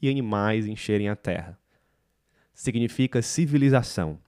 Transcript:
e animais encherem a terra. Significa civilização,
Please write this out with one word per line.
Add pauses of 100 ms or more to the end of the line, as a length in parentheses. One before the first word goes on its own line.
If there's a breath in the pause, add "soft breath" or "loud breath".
e
animais
encherem
a
terra. (960)
Significa
civilização,